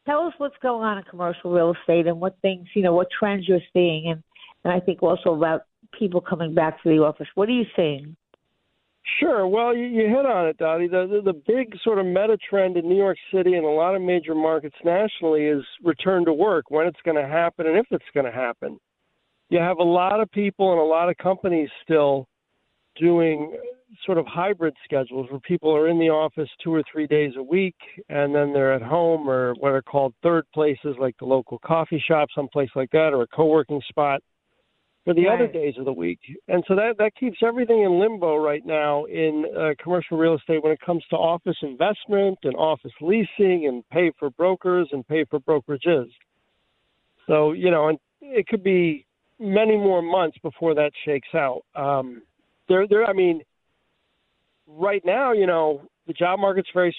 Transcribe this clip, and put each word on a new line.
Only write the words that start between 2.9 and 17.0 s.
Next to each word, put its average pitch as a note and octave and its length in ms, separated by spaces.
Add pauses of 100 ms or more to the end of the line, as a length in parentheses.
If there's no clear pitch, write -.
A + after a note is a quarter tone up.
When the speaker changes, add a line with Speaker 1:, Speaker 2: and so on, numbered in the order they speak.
Speaker 1:
what F3 140 (100)
trends G3+ 300
you're F3+ 140 (120)
seeing. E3+ 380
And, D#3+ 140 (400)
and F3 80
I F3+ 120
think F#3 160
also F3 320
about D#3+ 340 (320)
people F3+ 220
coming E3 340
back D#3+ 260
to - 80
the D#3 140
office. D3+ 320
What G3+ 140
are A#3+ 40
you B3 120 (100)
seeing? D3+ 400 (1040)
Speaker 2:
Sure. A#3 300
Well, A#3 260
you, A#3+ 120
you A3+ 200
hit B3+ 180
on G3 220
it, D#3+ 100
Dottie. E3 300
The, F#3 380
the, G3 80
the D3+ 160
big A3+ 340
sort A3 160
of F#3+ 80
meta G3 320 (100)
trend F#3 280
in E3+ 120
New F#3 80
York G3 200 (180)
City F3+ 200
and E3+ 100
a D3+ 60
lot E3 260
of F#3+ 60
major E3+ 340
markets D#3 480
nationally E3+ 600
is D3 180 (180)
return F3 440
to E3 60
work, E3 360
when D#3 180
it's E3+ 180